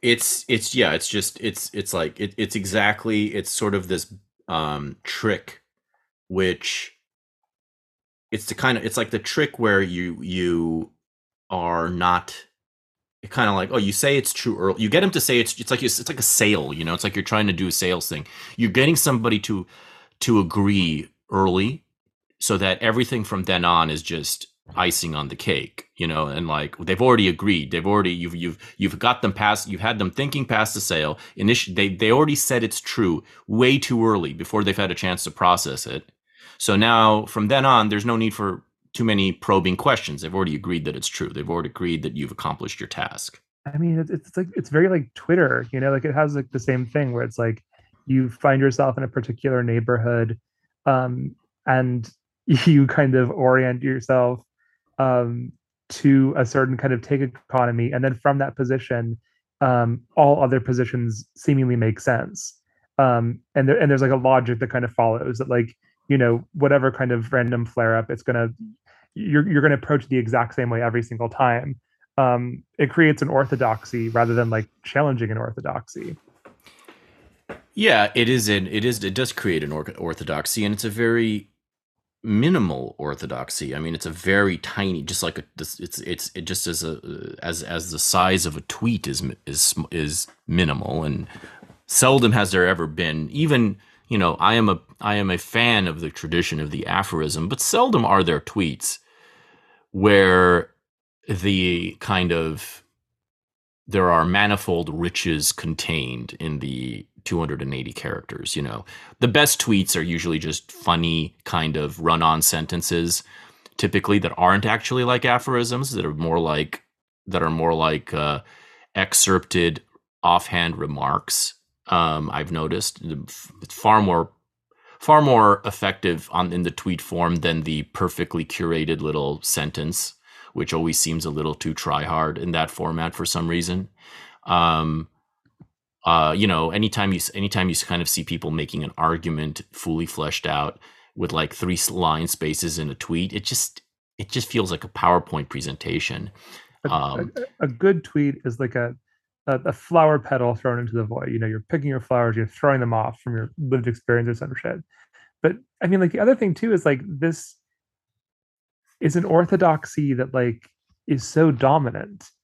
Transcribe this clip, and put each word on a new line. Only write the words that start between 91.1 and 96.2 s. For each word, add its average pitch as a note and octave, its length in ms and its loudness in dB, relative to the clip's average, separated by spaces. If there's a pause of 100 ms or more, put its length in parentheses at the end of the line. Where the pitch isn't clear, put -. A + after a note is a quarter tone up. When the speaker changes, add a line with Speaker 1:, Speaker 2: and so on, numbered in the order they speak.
Speaker 1:
seldom B2+ 460 6
has G#2 200 2
there F2+ 140 4
ever E2+ 220 0
been, D#2 420 -4
even, C3+ 460 2 (320)
you A2+ 100 -2
know, F2 180 2
I G2+ 180 2
am A2 160 4
a, F2 100 0 (220)
I G#2 140 -2
am G2+ 140 0
a F2+ 80 0
fan A2+ 480 2
of E2 140 -4
the D#2 120 -6
tradition D#2+ 500 -2